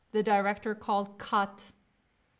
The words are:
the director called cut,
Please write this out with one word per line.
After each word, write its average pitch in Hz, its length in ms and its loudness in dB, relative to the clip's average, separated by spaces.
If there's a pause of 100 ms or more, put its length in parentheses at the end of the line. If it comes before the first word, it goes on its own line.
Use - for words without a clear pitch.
(120)
the 214 100 2
director 202 520 0
called 208 440 -2
cut, - 540 -2 (680)